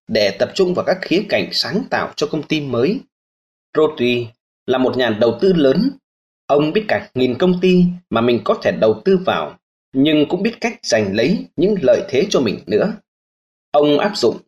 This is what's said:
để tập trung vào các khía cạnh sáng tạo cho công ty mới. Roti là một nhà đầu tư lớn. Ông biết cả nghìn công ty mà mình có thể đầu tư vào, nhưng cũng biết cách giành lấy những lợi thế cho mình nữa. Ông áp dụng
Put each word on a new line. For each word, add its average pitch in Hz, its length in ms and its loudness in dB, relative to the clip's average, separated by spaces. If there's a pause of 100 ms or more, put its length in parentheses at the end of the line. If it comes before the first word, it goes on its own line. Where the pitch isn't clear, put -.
để 104 320 0
tập - 160 -2
trung 180 180 0
vào - 120 -2
các 185 160 0
khía 185 280 -2
cạnh 95 220 -2
sáng 170 380 -4
tạo 95 260 -4
cho 147 120 -4
công 156 160 -6
ty 156 180 -4
mới. 143 380 -2 (800)
Roti 123 500 0 (400)
là 127 100 0
một 123 200 0
nhà 123 120 0
đầu 113 320 0
tư 190 120 4
lớn. 160 360 2 (580)
Ông 151 260 2
biết 214 140 -2
cả - 280 -4
nghìn 127 220 0
công 180 240 2
ty 180 220 4 (260)
mà 113 120 0
mình 117 220 2
có - 200 0
thể 104 80 2
đầu 110 340 0
tư 190 200 4
vào, 80 340 -4 (340)
nhưng 147 360 2
cũng 180 140 -2
biết 226 180 -4
cách 233 220 -6
giành - 320 0
lấy 160 300 0 (100)
những 196 260 2
lợi 120 280 4
thế 143 200 0
cho 196 100 0
mình 104 280 -2
nữa. 143 260 0 (800)
Ông 147 280 4
áp 208 180 -2
dụng - 200 0 (100)